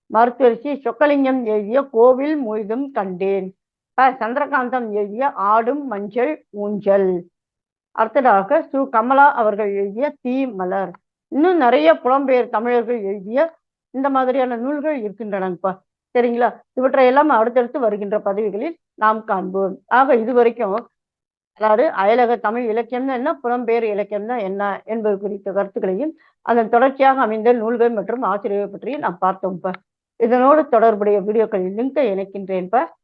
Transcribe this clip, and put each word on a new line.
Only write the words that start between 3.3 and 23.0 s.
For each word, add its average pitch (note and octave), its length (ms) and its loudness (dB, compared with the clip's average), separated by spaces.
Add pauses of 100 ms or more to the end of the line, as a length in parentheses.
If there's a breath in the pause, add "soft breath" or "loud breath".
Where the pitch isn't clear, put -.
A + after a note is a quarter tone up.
ப C4 160 4
சந்திரகாந்தம் B3+ 800 -4
எழுதிய G#3 420 -4
ஆடும் A#3 540 0
மஞ்சள் A#3 640 -4
ஊஞ்சல். G3+ 580 0 (800)
அடுத்ததாக A#3+ 840 2
சு C4+ 200 -2
கமலா C4 400 4
அவர்கள் G#3 420 -2
எழுதிய G#3 460 -4
தீ C4 260 -2
மலர். F#3+ 440 -6 (380)
இன்னும் E4+ 280 2
நிறைய D4+ 380 4
புலம்பெயர் C4 540 2
தமிழர்கள் A#3 540 -2
எழுதிய G#3+ 520 -4 (360)
இந்த C4+ 200 -2
மாதிரியான B3+ 460 0
நூல்கள் C#4 460 -4
இருக்கின்றனப்பா. G3 720 -6 (420)
சரிங்களா? A#3+ 440 0 (140)
இவற்றையெல்லாம் C4 560 4
அடுத்தடுத்து A#3+ 520 0
வருகின்ற G#3 400 -2
பதிவுகளில் G#3+ 560 -4 (180)
நாம் A3 300 0
காண்போம். F#3+ 600 -4
ஆக C4 300 4
இதுவரைக்கும், A#3 720 0 (640)
அதாவது A3 380 2
அயலக A3+ 460 2
தமிழ் A3+ 340 -4
இலக்கியம்னா B3 420 -4